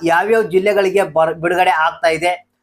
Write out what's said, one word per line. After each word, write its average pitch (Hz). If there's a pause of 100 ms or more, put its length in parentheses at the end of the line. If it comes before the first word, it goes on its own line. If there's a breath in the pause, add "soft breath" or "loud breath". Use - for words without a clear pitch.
ಯಾವ್ಯಾವ 190
ಜಿಲ್ಲೆಗಳಿಗೆ 190
ಬರ್-, 160
ಬಿಡುಗಡೆ 175
ಆಗ್ತಾ 165
ಇದೆ 175 (120)